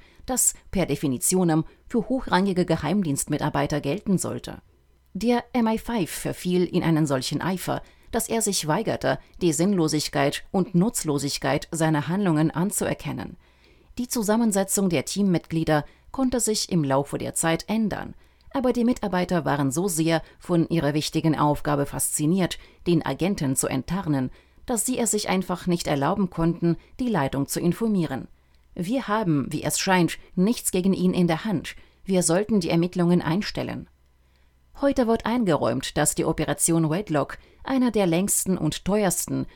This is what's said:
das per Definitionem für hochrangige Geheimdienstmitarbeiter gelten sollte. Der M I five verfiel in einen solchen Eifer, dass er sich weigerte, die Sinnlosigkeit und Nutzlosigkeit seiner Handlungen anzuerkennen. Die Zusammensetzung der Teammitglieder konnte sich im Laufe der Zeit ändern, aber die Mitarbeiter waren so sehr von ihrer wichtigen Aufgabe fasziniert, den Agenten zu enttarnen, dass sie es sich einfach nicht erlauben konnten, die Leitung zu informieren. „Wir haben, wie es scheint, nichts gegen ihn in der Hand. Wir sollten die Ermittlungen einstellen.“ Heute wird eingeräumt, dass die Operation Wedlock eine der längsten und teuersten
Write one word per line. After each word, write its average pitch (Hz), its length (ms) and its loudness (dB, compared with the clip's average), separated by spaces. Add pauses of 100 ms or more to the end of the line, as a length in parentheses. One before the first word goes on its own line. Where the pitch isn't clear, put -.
(260)
das - 260 0 (180)
per 185 140 2
Definitionem 156 800 2 (240)
für - 220 0
hochrangige 185 560 2
Geheimdienstmitarbeiter 147 1120 0
gelten 180 380 0
sollte. 113 420 -8 (540)
Der 233 300 0 (100)
M 233 120 2
I 220 120 0
five 220 320 -4
verfiel 180 560 -2
in 175 160 -2
einen 156 240 2
solchen 139 340 -2
Eifer, 156 400 -4 (300)
dass - 180 -2
er 226 140 -2
sich - 260 -2
weigerte, 135 500 0 (220)
die 165 140 2
Sinnlosigkeit 156 960 0
und 185 240 0
Nutzlosigkeit 147 960 0
seiner 156 380 0
Handlungen 165 420 2
anzuerkennen. - 880 -4 (580)
Die - 120 -6
Zusammensetzung 202 800 2
der 151 160 2
Teammitglieder 160 800 2 (240)
konnte 262 280 0
sich 214 320 -2
im 160 140 2
Laufe 139 320 0
der 127 180 -8
Zeit 160 340 0
ändern, 202 460 -2 (360)
aber 254 220 0
die 240 120 0
Mitarbeiter 180 600 0
waren 143 280 2
so 170 160 0
sehr 160 340 0 (160)
von 170 300 2
ihrer 151 260 0
wichtigen 156 420 0
Aufgabe 147 500 0
fasziniert, 156 720 -2 (280)
den 175 180 4
Agenten 147 520 0
zu - 120 -2
enttarnen, 139 640 -2 (360)
dass 226 200 -2
sie 254 120 -2
es 233 120 0
sich 208 180 -2
einfach 185 380 -4
nicht 175 220 0
erlauben 160 420 0
konnten, 170 460 0 (220)
die 247 100 -2
Leitung 139 400 0
zu - 120 -4
informieren. 175 680 -2 (460)
„Wir 208 340 -4
haben, 180 420 0
wie 151 120 -6
es 151 160 -2
scheint, 185 400 2 (180)
nichts 202 340 0
gegen 185 240 2
ihn 180 180 2
in 175 140 2
der 160 180 -2
Hand. 208 300 -4 (300)
Wir 185 180 2
sollten 196 380 2
die 160 100 -2
Ermittlungen 175 520 2
einstellen.“ 131 640 -4 (920)
Heute 277 260 2
wird 226 200 0
eingeräumt, 151 720 0
dass 151 160 2
die - 100 -2
Operation 160 680 0
Wedlock 156 480 -2 (240)
eine 254 300 0
der 202 140 2
längsten 180 520 0
und - 260 -4
teuersten 180 720 0